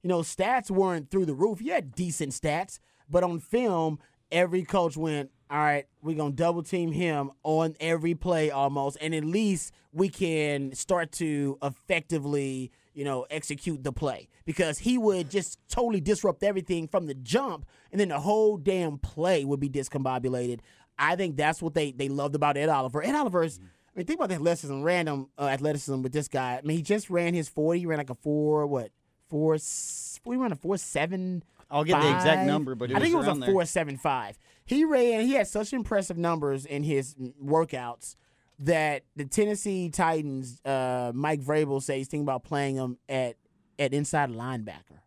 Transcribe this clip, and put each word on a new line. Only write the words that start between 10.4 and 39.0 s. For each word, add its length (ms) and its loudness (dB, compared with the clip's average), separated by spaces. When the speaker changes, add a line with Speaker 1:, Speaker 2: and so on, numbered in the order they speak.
Speaker 1:
start 380 -2
to 460 -2
effectively, 680 -4
you 100 -8
know, 260 -2
execute 540 -6
the 80 -4
play." 360 -6
Because 340 0
he 200 0
would 320 2
just 280 -4
totally 320 0
disrupt 420 0
everything 460 -2
from 180 0
the 80 -6
jump, 520 -2
and 80 0
then 80 4
the 120 -2
whole 360 4
damn 420 0
play 460 2
would 160 0
be 80 -2
discombobulated. 920 -2
I 180 2
think 200 -2
that's 260 0
what 120 -4
they, 180 0
they 160 -4
loved 260 -2
about 220 2
Ed 120 2
Oliver. 340 0
Ed 120 0
Oliver's, 440 0
I 40 -10
mean, 80 -4
think 120 -2
about 100 0
the 60 -2
athleticism, 480 0
random, 460 0
uh, 80 -2
athleticism 560 0
with 100 -4
this 160 -2
guy. 340 -2
I 40 -6
mean, 100 0
he 60 0
just 280 0
ran 240 2
his 140 -2
forty, 320 2
he 60 -4
ran 120 0
like 120 -6
a 40 -8
four, 520 2
what, 240 -2
four, 260 2
s-, 680 -8
he 120 -4
ran 160 0
a 40 -4
four 200 -2
seven 680 -4
Speaker 2:
I'll 140 2
get 180 4
the 60 6
exact 320 4
Speaker 1:
five? 80 2
Speaker 2:
number, 260 0
but 160 -4
it 60 2
Speaker 1:
I 40 4
think 140 4
Speaker 2:
was 0 -
Speaker 1:
it 40 4
was 100 2
Speaker 2:
around 140 0
Speaker 1:
a 40 0
Speaker 2:
there. 80 4
Speaker 1:
four 100 4
seven 320 -2
five. 420 -2
He 200 4
ran, 400 4
he 100 4
had 120 4
such 260 -4
impressive 460 -2
numbers 480 0
in 160 -4
his 360 0
m-, 140 -10
workouts 720 -2
that 460 2